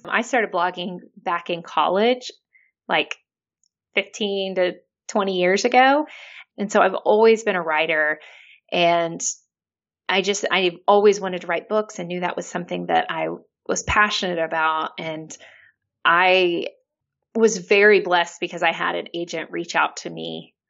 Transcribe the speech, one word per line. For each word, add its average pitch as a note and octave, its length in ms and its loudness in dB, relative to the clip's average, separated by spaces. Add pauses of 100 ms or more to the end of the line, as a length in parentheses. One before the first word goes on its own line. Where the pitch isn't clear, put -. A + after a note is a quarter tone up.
I G#3+ 180 -2
started A3+ 280 -2
blogging F3+ 460 -4 (200)
back F3 320 -6
in E3+ 140 -6
college, G3+ 720 0 (560)
like, D#3+ 260 -2 (800)
fifteen G3 640 -4
to F3+ 160 0 (340)
twenty G3 320 -2
years F#3 260 2
ago. C4 420 4 (520)
And G3+ 140 -4
so G#3 80 4
I've F#3+ 140 4
always A3 500 4
been G#3 100 -2
a F3 80 -2
writer, D#3 560 0 (540)
and E3+ 480 0 (880)
I F#3 140 0
just, G3 280 -4
I F3+ 220 0 (140)
always G3+ 340 6
wanted F3+ 220 -6
to F3+ 40 -14
write E3+ 220 -4
books G#3+ 320 -4
and E3+ 80 -8
knew F3+ 120 -6
that F3+ 160 -4
was F3+ 100 -8
something F3 400 -8
that E3 240 0
I D#3+ 180 -4 (380)
was F#3+ 180 -4
passionate G#3 540 0
about. D#3+ 600 -2
And D#3+ 360 -10 (680)
I F3+ 600 4 (680)
was A3 240 2
very G3+ 420 4
blessed F3 400 0
because F3 220 -6
I E3 100 2
had F3 220 -4
an E3+ 200 -8
agent E3+ 360 -8
reach E3+ 240 -8
out - 240 0
to F3 120 -10
me E3 440 -12 (160)